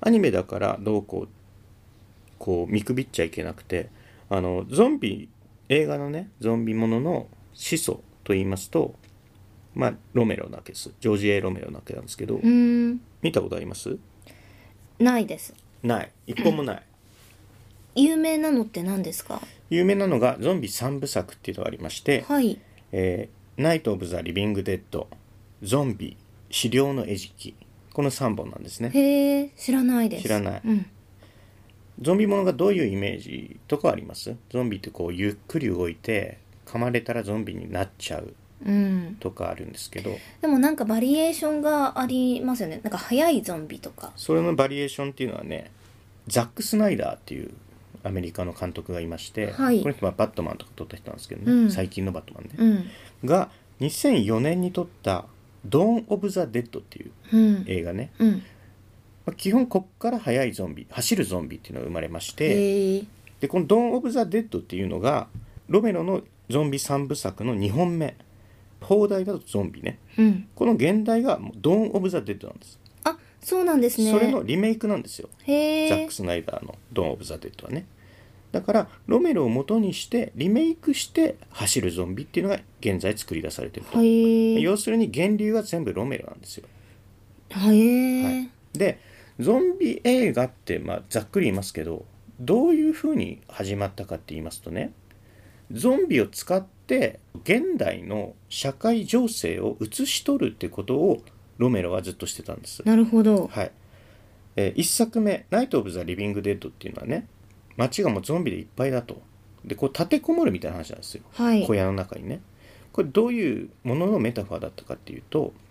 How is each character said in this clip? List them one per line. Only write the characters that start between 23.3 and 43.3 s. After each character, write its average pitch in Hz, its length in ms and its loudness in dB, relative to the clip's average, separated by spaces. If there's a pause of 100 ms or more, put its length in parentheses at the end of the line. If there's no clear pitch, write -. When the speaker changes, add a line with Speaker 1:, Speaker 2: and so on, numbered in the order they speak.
Speaker 1:
ー、 135 40 -2
ナ 165 120 2
イ 160 80 0
ト・ 110 100 0
オ 101 40 0
ブ・ 95 100 -6
ザ・ 87 140 -6
リ 85 120 -6
ビ 98 120 -2
ン 104 80 0
グ・ 98 100 -2
デ 92 160 -2
ッ - 120 -16
ド、 - 180 -6 (540)
ゾ 123 200 0
ン 123 140 -2
ビ、 - 200 -12 (340)
死 - 200 -2
霊 135 220 4
の 127 140 -4
餌 98 300 -6
食、 - 180 -16 (380)
こ 147 100 -2
の 139 80 2
三 123 260 -2
本 - 140 -8
な - 60 -14
ん - 60 -16
で - 60 -16
す - 120 -14
ね。 117 140 -4
Speaker 2:
へ 285 480 4
ー、 285 140 -8
知 - 160 -4
ら 262 100 2
な 247 220 4
い 220 40 2
で - 100 -6
す。 - 40 -8
Speaker 1:
知 - 60 -4
ら 107 120 2
な 98 180 -4
い。 98 60 -12
Speaker 2:
う 220 80 0
ん。 190 140 2 (1160)
Speaker 1:
ゾ 156 140 2
ン 196 40 6
ビ 214 80 4
も 202 100 4
の 196 80 2
が 185 80 2
ど 165 160 2
う 208 40 6
い 175 120 2
う - 20 2
イ 98 100 0
メ 98 180 -2
ー - 60 -10
ジ - 460 -12
と 147 120 -2
か - 120 2
あ - 60 0
り - 80 -10
ま - 100 -14
す？ 107 200 -10 (160)
ゾ 123 120 0
ン 120 80 0
ビ 98 80 -2
っ - 20 -14
て - 100 -12
こ 87 160 -6
う 87 60 -4
ゆ 95 180 0
っ 101 60 -4 (120)
く - 100 -4
り 127 100 -2
動 90 200 0
い 85 80 -8
て、 104 420 -4 (280)
噛 - 120 -6
ま 120 120 0
れ 120 100 0
た 117 120 -4
ら 117 120 -2
ゾ 101 120 -4
ン 107 80 -4
ビ 90 100 -8
に 90 180 -10
な 90 100 -2
っ 95 160 -4
ち - 160 -10
ゃ - 40 -6
う - 160 -12 (300)
Speaker 2:
う 202 80 0
ん。 196 480 0
Speaker 1:
と 95 100 -6
か 90 200 -6
あ 87 40 -8
る 87 120 -12
ん - 60 -14
で - 60 -16
す - 120 -14
け - 100 -10
ど。 101 160 -8 (240)
Speaker 2:
で 320 80 0
も 277 100 6
な 277 120 6
ん 311 60 0
か 240 80 -2
バ 220 140 0
リ 262 200 2
エ 320 120 2
ー 320 40 -2
シ 320 120 -4
ョ 302 40 0
ン 302 100 -2
が 294 400 0
あ 254 60 0
り 254 340 0
ま 254 160 -2
す 233 60 -4
よ 185 60 -4
ね。 - 140 -10
な - 60 -6
ん - 20 -2
か 180 80 -4
速 285 320 2